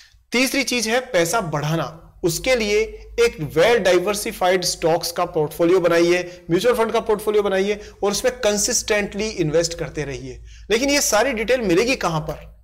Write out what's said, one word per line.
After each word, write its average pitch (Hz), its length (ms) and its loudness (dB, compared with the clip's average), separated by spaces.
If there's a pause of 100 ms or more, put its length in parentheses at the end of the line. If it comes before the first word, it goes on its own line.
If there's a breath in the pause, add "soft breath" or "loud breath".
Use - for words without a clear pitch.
(320 loud breath)
तीसरी 254 320 0
चीज 233 240 -2
है 226 120 2
पैसा 190 420 0
बढ़ाना, 151 840 -4
उसके 185 320 0
लिए 214 240 0 (400 loud breath)
एक 233 340 0
well 196 340 4
diversified 185 800 0
stocks 165 460 0
का 180 140 -2
पोर्टफोलियो 170 540 2
बनाइए, 175 720 2
म्यूचुअल 196 260 2
फंड 220 160 0
का 220 80 2
पोर्टफोलियो 208 440 0
बनाइए 202 360 0 (240 loud breath)
और 202 80 2
उसमें 247 280 -2
कंसिस्टेंटली 208 880 -2
इन्वेस्ट 165 460 0
करते 151 300 -8
रहिए। 131 400 -12 (280 soft breath)
लेकिन 233 180 2
ये 285 120 2
सारी 247 320 2
डिटेल 233 280 0
मिलेगी 220 340 2
कहां 160 260 -2
पर? - 420 -12